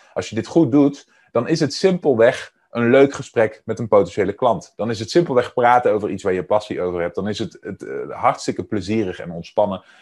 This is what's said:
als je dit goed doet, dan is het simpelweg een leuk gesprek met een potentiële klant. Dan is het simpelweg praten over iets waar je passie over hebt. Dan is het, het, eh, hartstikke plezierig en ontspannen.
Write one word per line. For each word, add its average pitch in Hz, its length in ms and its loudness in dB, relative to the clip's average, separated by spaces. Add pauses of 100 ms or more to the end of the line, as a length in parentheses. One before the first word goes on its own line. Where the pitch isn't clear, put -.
(140)
als - 160 -8
je 107 60 -10
dit 107 120 -6
goed 160 240 2
doet, 139 380 2 (220)
dan - 160 0
is 160 120 0
het 139 140 -2
simpelweg 139 800 0 (200)
een 117 160 0
leuk 139 240 6
gesprek - 520 -2
met 110 140 -6
een 120 80 -6
potentiële 101 460 2
klant. 113 420 -2
Dan 107 140 -6
is 104 100 -6
het 113 100 -8
simpelweg 143 440 2
praten 123 380 4
over 104 180 -2
iets 95 140 -8
waar 95 100 0
je 92 100 -2
passie - 380 -2
over 90 200 -4
hebt. 87 140 -4
Dan 98 120 -6
is 104 120 -6
het, 98 220 -8
het, - 220 -14
eh, 67 260 -10
hartstikke - 540 -4
plezierig 101 560 -4
en 87 120 -12
ontspannen. 95 520 -2 (180)